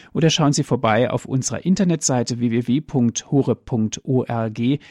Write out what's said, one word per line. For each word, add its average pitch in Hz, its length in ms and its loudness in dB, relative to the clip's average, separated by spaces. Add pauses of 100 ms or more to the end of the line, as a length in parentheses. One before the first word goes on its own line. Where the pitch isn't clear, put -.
(140)
Oder 156 160 2
schauen 147 240 2
Sie 143 100 0
vorbei 113 480 2
auf - 140 -4
unserer 123 400 -4
Internetseite 156 760 0
w 123 120 0
w 117 160 0
w 131 120 2
punkt 120 500 -2
horeb 131 360 0
punkt 110 400 -2
o 127 180 2
r 113 260 -4
g. 117 300 -2 (120)